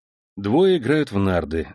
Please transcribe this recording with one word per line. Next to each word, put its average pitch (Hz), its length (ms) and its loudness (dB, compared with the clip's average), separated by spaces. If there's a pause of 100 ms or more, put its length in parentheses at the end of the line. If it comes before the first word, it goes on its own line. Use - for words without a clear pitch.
(380)
Двое 156 400 2
играют 147 340 -2
в 101 60 -2
нарды, 82 580 -2